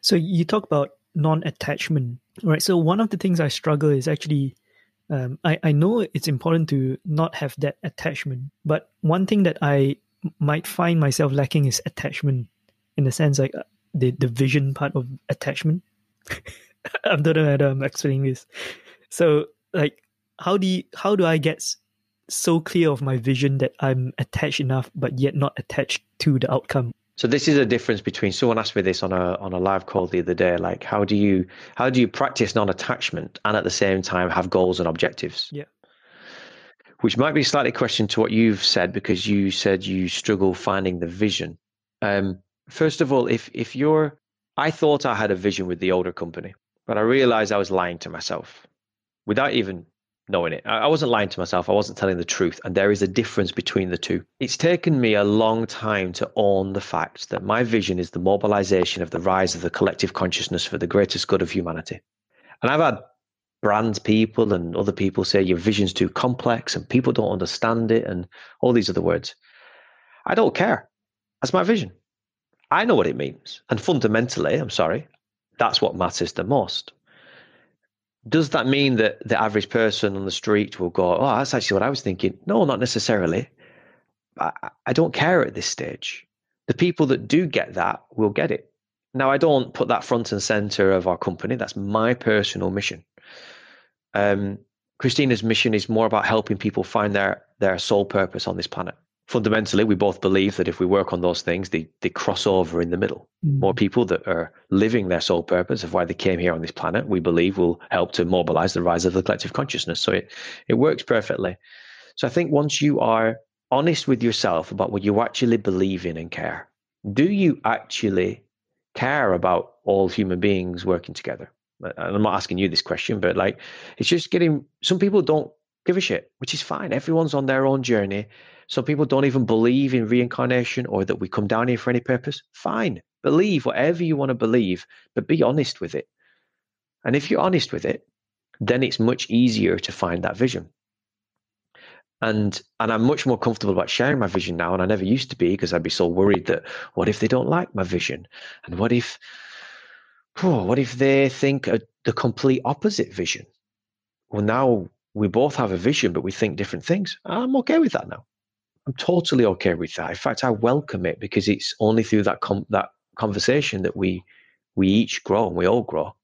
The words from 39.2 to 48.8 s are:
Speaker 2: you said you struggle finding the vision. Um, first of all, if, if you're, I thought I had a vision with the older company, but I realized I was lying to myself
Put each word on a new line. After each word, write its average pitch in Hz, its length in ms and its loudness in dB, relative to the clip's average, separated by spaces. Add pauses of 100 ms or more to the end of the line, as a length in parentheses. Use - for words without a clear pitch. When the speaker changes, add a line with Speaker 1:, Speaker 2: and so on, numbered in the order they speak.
Speaker 2:
you 98 240 2
said 95 340 0
you 95 220 -2
struggle 95 460 0
finding 95 440 -2
the 85 80 -6
vision. 87 520 -2 (440)
Um, 98 380 -2 (280)
first - 320 0
of 139 120 2
all, 123 160 2
if, 113 260 -2
if - 220 -6
you're, 151 420 2 (380)
I 151 160 0
thought 147 340 2
I 120 80 0
had 104 160 0
a 95 60 2
vision 95 320 -2
with 90 100 -4
the 92 140 0
older 92 200 0
company, 85 420 -12 (340)
but 107 100 -2
I 107 40 2
realized 113 500 2
I 104 60 2
was 98 120 -2
lying 90 280 -2
to 85 120 -14
myself - 560 -10 (600)